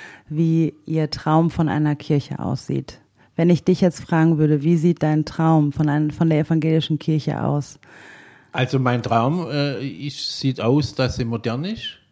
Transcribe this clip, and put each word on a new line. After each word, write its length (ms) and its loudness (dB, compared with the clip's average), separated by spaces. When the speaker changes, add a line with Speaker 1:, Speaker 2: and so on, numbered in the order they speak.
Speaker 1:
wie 440 0
ihr 240 -2
Traum 400 2
von 180 0
einer 280 0
Kirche 440 -2
aussieht. 600 -6
Wenn 140 2
ich 140 4
dich 180 2
jetzt 200 2
fragen 360 2
würde, 240 2
wie 160 2
sieht 240 2
dein 240 0
Traum 460 2
von 180 0
ein-, 220 0
von 180 0
der 120 4
evangelischen 580 0
Kirche 440 -2
aus? 360 -4
Speaker 2:
Also 260 -2
mein 240 2
Traum, 480 0
äh, 380 -4
ist, 520 -10
sieht 220 -2
aus, 340 2
dass 200 -2
sie 100 -4
modern 380 -4
ist, 340 -8